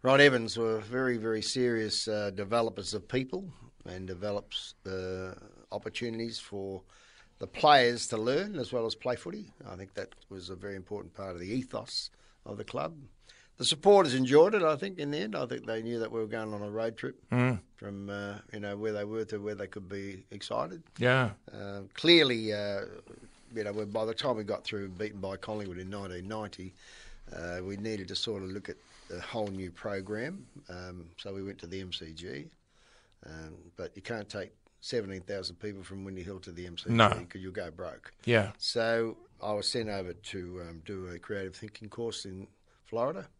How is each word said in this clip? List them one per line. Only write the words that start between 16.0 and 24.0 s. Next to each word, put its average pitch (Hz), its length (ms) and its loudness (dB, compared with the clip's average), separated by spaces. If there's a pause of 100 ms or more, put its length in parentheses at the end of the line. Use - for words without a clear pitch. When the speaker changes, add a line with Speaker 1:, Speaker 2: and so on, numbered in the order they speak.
Speaker 1:
we 113 80 0
were 107 60 -2
going 110 260 -4
on 104 80 -6
a 104 80 -4
road 113 260 -2
trip - 220 -6 (120)
Speaker 2:
Mm. 123 300 4 (160)
Speaker 1:
from, 101 340 -10
uh, 101 260 -6 (180)
you 107 80 -8
know, 101 160 -6
where 107 160 -2
they 104 100 -2
were 107 220 -4
to 107 140 -6
where 104 160 -4
they 98 120 -6
could 95 220 -12
be 98 420 -8
excited. 127 500 -4 (160)
Speaker 2:
Yeah. 123 340 4 (220)
Speaker 1:
Uh, 101 280 -8 (120)
clearly, 127 600 6
uh, 101 320 -2 (680)
you 110 100 -4
know, 101 100 -2 (120)
by 110 200 0